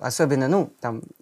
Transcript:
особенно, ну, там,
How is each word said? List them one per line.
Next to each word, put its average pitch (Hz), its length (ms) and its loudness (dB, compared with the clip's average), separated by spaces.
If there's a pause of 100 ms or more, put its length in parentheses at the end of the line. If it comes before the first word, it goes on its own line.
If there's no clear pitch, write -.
особенно, 135 460 0
ну, 175 340 2
там, 117 220 -6 (180)